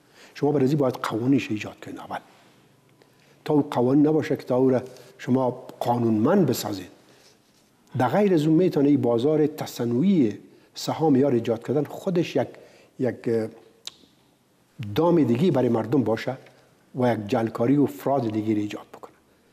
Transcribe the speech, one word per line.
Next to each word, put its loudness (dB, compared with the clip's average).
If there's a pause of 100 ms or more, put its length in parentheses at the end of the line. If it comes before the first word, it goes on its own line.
(340)
شما -2
برای 2
این 0
باید 0
قوانینش -2
ایجاد -10
کنید -14
اول. -12 (1300)
تا -2
اون 4
قوانین 4
نباشه 0
که -8
تا 0
او 4
را 2 (360)
شما 0 (300)
قانونمند 2
بسازید، -4 (1080)
در 0
غیر 2
از 2
اون 4
می‌تونه 2
این 4
بازار 2
تصنعی 0 (360)
سهام 0
یا 4
ایجاد -2
کردن 0
خودش -4
یک، 0 (520)
یک، -4 (120)
اه، -2 (1500)
دام 4
دیگه 2
برای 2
مردم 0
باشه -4 (580)
و 0
یک -6
جلکاری 0
و 4
فراد -2
دیگه -2
ایجاد -6
بکنه. -20 (400)